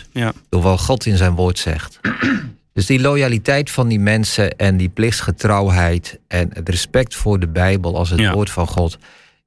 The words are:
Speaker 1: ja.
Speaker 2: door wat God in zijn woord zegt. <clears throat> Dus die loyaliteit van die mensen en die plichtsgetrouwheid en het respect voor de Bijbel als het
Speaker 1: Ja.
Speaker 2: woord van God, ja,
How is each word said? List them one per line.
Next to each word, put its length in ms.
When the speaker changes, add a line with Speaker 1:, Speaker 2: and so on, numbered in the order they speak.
Speaker 1:
ja. 220
Speaker 2:
door 120
wat 200
God 240
in 120
zijn 180
woord 240
zegt. 420
<clears throat> 720
Dus 120
die 160
loyaliteit 720
van 160
die 120
mensen 580
en 200
die 120
plichtsgetrouwheid 1400
en 260
het 160
respect 460
voor 240
de 80
Bijbel 500
als 120
het 100
Speaker 1:
Ja. 140
Speaker 2:
woord 160
van 180
God, 340
ja, 60